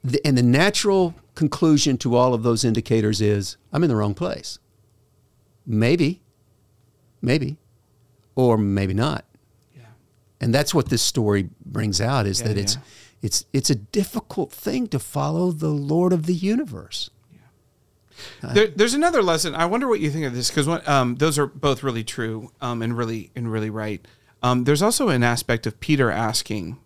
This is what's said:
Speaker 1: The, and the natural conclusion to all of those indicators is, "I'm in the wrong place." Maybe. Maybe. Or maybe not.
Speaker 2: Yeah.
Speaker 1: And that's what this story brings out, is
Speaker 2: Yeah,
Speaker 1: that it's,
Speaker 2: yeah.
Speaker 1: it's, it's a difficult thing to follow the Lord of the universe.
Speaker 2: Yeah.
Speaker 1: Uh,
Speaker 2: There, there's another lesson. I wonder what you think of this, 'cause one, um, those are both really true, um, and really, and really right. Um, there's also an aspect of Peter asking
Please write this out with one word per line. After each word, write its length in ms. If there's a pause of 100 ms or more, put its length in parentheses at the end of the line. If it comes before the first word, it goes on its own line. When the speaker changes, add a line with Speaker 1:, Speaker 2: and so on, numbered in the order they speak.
Speaker 1:
The, 240
and 100
the 60
natural 720 (200)
conclusion 640
to 180
all 180
of 80
those 220
indicators 560
is, 360 (160)
"I'm 100
in 80
the 60
wrong 180
place." 440 (1080)
Maybe. 560 (1000)
Maybe. 360 (760)
Or 220
maybe 380
not. 300 (520)
Speaker 2:
Yeah. 60 (580)
Speaker 1:
And 140
that's 200
what 140
this 140
story 480 (140)
brings 360
out, 260
is 140
Speaker 2:
Yeah, 80
Speaker 1:
that 100
it's, 180
Speaker 2:
yeah. 40 (420)
Speaker 1:
it's, 300
it's 180
a 40
difficult 760
thing 360
to 100
follow 520
the 180
Lord 440
of 140
the 80
universe. 760 (220)
Speaker 2:
Yeah. 1160
Speaker 1:
Uh, 60
Speaker 2:
There, 140
there's 260
another 280
lesson. 320
I 120
wonder 200
what 140
you 100
think 140
of 100
this, 160
'cause 160
one, 220
um, 280
those 220
are 80
both 360
really 220
true, 460 (120)
um, 180
and 160
really, 400
and 160
really 180
right. 360 (360)
Um, 220
there's 180
also 280
an 120
aspect 440
of 140
Peter 300
asking 760